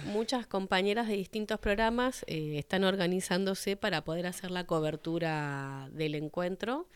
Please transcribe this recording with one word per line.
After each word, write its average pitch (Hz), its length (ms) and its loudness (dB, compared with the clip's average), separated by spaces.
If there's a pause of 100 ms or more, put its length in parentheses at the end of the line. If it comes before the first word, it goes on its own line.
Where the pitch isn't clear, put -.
muchas 220 400 0
compañeras 202 600 2
de 214 80 0
distintos 208 440 -2
programas, 226 680 2
eh, 151 320 -2
están 190 260 2
organizándose 190 920 2
para 185 280 0
poder 175 220 -2
hacer 180 240 -6
la 180 140 -2
cobertura 151 1300 -2
del 151 220 -2
encuentro. 180 800 -2